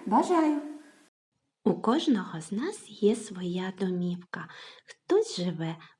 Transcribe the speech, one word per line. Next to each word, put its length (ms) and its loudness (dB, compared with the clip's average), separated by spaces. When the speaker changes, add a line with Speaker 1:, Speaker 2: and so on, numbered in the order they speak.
Speaker 1:
бажаю. 560 4
Speaker 2:
У 100 4
кожного 680 0
з 100 -14
нас 380 -6
є 120 6
своя 640 -6
домівка. 680 -4
Хтось 540 0
живе 360 -2